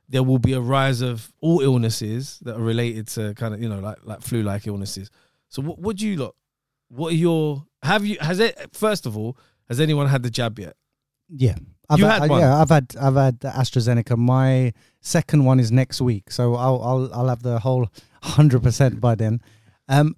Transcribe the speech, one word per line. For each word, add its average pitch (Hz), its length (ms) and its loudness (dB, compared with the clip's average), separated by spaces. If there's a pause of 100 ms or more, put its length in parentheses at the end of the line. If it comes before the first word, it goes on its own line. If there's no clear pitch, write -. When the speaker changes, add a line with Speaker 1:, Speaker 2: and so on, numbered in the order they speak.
Speaker 1:
there 131 140 0
will 131 160 4
be 123 140 0
a 127 80 -2
rise 131 400 0
of 120 380 -8
all 160 220 2
illnesses 120 800 -2
that 117 160 -10
are 117 60 -6
related 113 460 -4
to 107 260 -8
kind 110 180 -8
of, 104 80 -10
you 117 80 -6
know, 101 100 -8
like, 101 240 -10
like 104 180 -14
flu-like 104 460 -6
illnesses. 98 420 -10 (400)
So - 120 -12
what, 156 180 -8
what 196 180 -6
do 214 100 -4
you 196 100 -4
lot, 127 180 -8 (540)
what 160 240 -8
are - 20 2
your, 156 500 0 (180)
have 208 220 0
you, 208 140 -4
has 175 200 -2
it, 220 180 0 (160)
first 214 320 -2
of 107 100 -6
all, 107 220 -8 (300)
has 117 120 -4
anyone 147 280 2
had 135 160 0
the 123 80 -6
jab 113 280 -4
yet? 92 160 -14 (540)
Speaker 2:
Yeah. 131 260 0 (360)
I've 151 80 4
Speaker 1:
You 202 60 6
Speaker 2:
had, 214 80 4
Speaker 1:
had 196 100 0
Speaker 2:
I, 151 40 2
Speaker 1:
one? 170 140 4
Speaker 2:
yeah, 143 180 4
I've 156 100 4
had, 147 300 2
I've 135 160 2
had 131 240 2
the 135 100 -10
AstraZeneca. 120 680 0
My 127 560 2 (280)
second 151 440 2
one 131 140 6
is 113 120 2
next 131 300 0
week, 117 300 -2
so 120 240 0
I'll, 127 280 0
I'll, 131 300 -2
I'll 120 160 -2
have 120 140 -4
the 120 160 -2
whole 127 280 0 (360)
hundred 127 400 4
percent 120 360 2
by 117 160 2
then. 110 260 -2 (460)
Um, 147 300 2